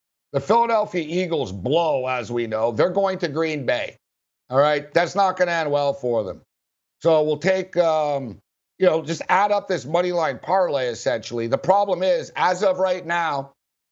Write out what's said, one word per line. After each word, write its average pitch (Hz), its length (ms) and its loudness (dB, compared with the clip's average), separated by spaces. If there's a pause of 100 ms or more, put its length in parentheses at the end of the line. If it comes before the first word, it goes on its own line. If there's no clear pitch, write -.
(320)
The 139 80 0
Philadelphia 214 640 2
Eagles 160 460 -2
blow, 135 540 0
as 123 260 -4
we 120 140 -2
know. 110 260 0
They're 156 180 2
going 190 280 -2
to 170 100 -4
Green 151 380 -4
Bay. 120 300 -4 (520)
All 127 100 0
right? 147 340 2
That's 165 220 2
not 190 220 2
gonna 180 160 2
end 160 180 0
well 143 220 0
for 120 320 -2
them. 90 160 -8 (600)
So 160 220 4
we'll 151 140 0
take, 185 400 -2
um, 147 600 0 (400)
you 180 80 4
know, 165 160 2
just 156 260 -6
add 202 240 4
up 202 160 -2
this 156 160 -2
money 175 260 0
line 160 280 -2
parlay, 156 500 0
essentially. 117 580 -4
The 113 120 0
problem 190 440 2
is, 175 320 0
as 175 280 0
of 285 160 2
right 185 280 -2
now, 160 460 -4 (400)